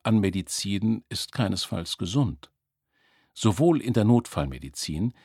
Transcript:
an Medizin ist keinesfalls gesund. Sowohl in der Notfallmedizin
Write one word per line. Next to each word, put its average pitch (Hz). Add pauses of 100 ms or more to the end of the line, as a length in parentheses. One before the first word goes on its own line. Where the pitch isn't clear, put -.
an 110
Medizin 98
ist -
keinesfalls 95
gesund. 95 (800)
Sowohl 139
in 120
der 107
Notfallmedizin 78 (100)